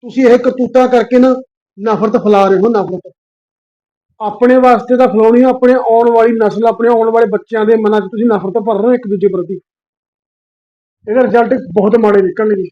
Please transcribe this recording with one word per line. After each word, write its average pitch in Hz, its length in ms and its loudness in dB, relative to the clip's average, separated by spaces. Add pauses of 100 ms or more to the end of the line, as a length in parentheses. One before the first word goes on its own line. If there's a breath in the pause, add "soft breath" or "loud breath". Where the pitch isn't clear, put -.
ਤੁਸੀਂ 247 240 -2
ਇਹ 240 120 4
ਕਰਤੂਤਾਂ 254 500 -2
ਕਰਕੇ 247 300 0
ਨਾ 254 160 2 (460)
ਨਫ਼ਰਤ 214 360 -4
ਫੈਲਾ 196 320 0
ਰਹੇ 190 100 0
ਹੋ, 208 100 0
ਨਫ਼ਰਤ। 185 440 -6 (1080)
ਆਪਣੇ 240 360 2
ਵਾਸਤੇ 247 400 2
ਤਾਂ 254 120 2
ਫੈਲਾਉਣੀ 220 340 2
ਆ, 262 60 4
ਆਪਣੇ 247 240 2
ਆਉਣ 233 380 2
ਵਾਲੀ 233 220 2
ਨਸਲ, 220 340 -2
ਆਪਣੇ 233 220 0
ਆਉਣ 226 220 0
ਵਾਲੇ 226 160 2
ਬੱਚਿਆਂ 214 380 -4
ਦੇ 226 120 2
ਮਨਾਂ 214 240 0
'ਚ 190 40 -10
ਤੁਸੀਂ 214 220 -4
ਨਫ਼ਰਤ 190 260 -2
ਭਰ 220 220 -4
ਰਹੇ 202 120 -2
ਹੋ 247 80 2
ਇੱਕ 247 140 -6
ਦੂਜੇ 196 200 -2
ਪ੍ਰਤੀ। 180 320 -6 (1500)
ਇਹਦਾ 254 120 2
ਰਿਜ਼ਲਟ 233 380 0 (140)
ਬਹੁਤ 208 220 0
ਮਾੜੇ 208 260 2
ਨਿਕਲਣਗੇ। 196 500 -4